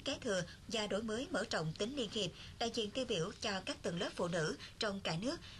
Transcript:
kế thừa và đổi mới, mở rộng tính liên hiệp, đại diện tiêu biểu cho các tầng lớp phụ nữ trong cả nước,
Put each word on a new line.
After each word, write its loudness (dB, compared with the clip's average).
kế 0
thừa 4
và 2
đổi 2
mới, 0
mở 2
rộng 2
tính 0
liên 0
hiệp, 2
đại 2
diện 0
tiêu 0
biểu 2
cho 0
các -4
tầng 0
lớp 0
phụ 2
nữ 2
trong 0
cả 0
nước, 2